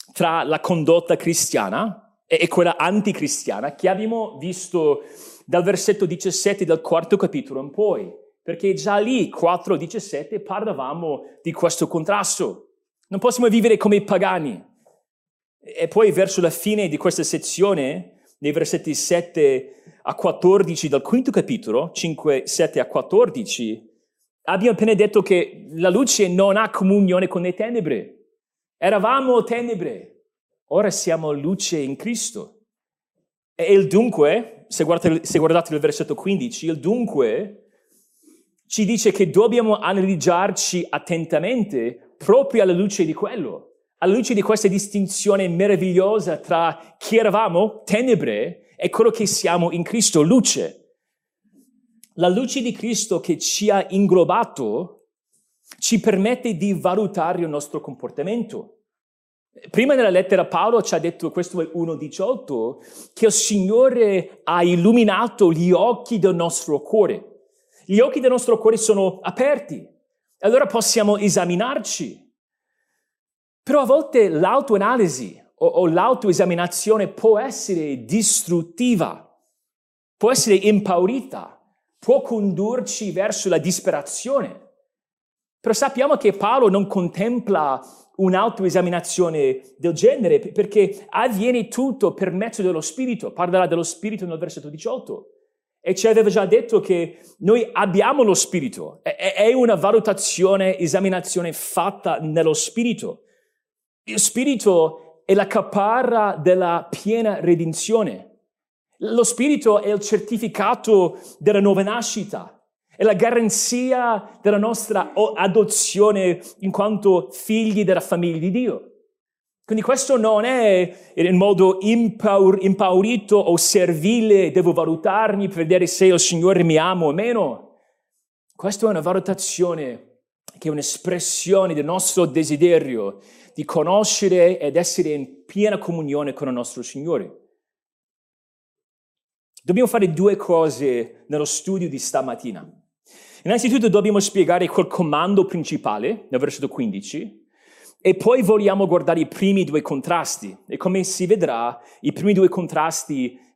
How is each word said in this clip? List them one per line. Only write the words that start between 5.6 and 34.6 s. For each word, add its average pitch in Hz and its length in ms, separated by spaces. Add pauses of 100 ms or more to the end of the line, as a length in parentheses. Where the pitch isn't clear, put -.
versetto 196 420
diciassette 180 600
del 160 160
quarto 170 340
capitolo 135 440
in 143 100
poi, 180 500 (220)
perché 190 320
già 202 240
lì, 214 300
quattro 175 480
diciassette, 165 640
parlavamo 180 840 (200)
di 156 100
questo 165 340
contrasto. 175 840 (380)
Non 190 120
possiamo 240 280
vivere 220 280
come 208 200
i 202 60
pagani. 180 680 (920)
E - 260
poi 208 240
verso 190 300
la 165 100
fine 208 380
di 151 80
questa 170 260
sezione, 170 1000 (160)
nei 143 120
versetti 156 440
sette 156 1080
a - 140
quattordici 175 720
del 139 140
quinto 254 280
capitolo, 139 640
cinque, 147 560
sette 156 320
a - 60
quattordici, 131 1040 (580)
abbiamo 202 260
appena 214 220
detto 208 280
che - 520
la 170 140
luce 214 380
non 196 300
ha 220 120
comunione 190 600
con 180 140
le 180 120
tenebre. 190 600 (600)
Eravamo 226 680
tenebre, 202 800 (460)
ora 190 200
siamo 160 400
luce 156 480
in 135 160
Cristo. - 680 (920)
E 170 180
il 196 140
dunque, 190 800